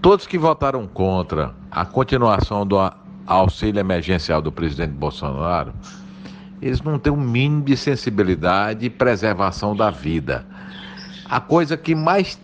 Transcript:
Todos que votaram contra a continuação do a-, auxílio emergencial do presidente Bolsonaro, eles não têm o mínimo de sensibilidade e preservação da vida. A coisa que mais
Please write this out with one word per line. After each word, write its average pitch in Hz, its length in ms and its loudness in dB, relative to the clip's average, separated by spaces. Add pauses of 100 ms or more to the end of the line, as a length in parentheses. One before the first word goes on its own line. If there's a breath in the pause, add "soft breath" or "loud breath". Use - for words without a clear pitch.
Todos 196 240 6
que 185 100 -4
votaram 143 480 0
contra 92 680 0 (160)
a 82 140 -2
continuação 107 800 2
do 98 100 4
a-, 95 160 4 (320)
auxílio 95 540 2
emergencial 87 640 0
do 78 100 -4
presidente 78 400 -4
Bolsonaro, 73 800 -4 (920 loud breath)
eles 127 200 -2
não 151 180 -2
têm 147 140 0
o - 20 0
mínimo 139 480 0
de 135 140 2
sensibilidade 104 1080 0
e 123 40 0
preservação 104 840 0
da 104 160 2
vida. 76 560 -4 (760 loud breath)
A 127 160 0
coisa 160 380 2
que 160 180 0
mais 180 480 2